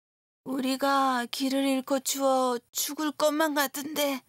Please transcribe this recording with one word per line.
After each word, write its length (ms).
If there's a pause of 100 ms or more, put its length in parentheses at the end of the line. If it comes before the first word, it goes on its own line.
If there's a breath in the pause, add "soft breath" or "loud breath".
(440)
"우리가 880
길을 340
잃고 360
추워 580 (120)
죽을 400
것만 420
같은데, 760